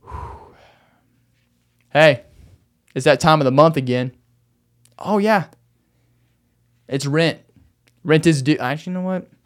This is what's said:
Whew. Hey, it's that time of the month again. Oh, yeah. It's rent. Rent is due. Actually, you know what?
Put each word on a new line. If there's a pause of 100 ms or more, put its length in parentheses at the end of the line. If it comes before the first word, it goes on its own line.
Whew. (1400)
Hey, (680)
it's
that
time
of
the
month
again. (880)
Oh,
yeah. (1400)
It's
rent. (640)
Rent
is
due.
Actually,
you
know
what? (180)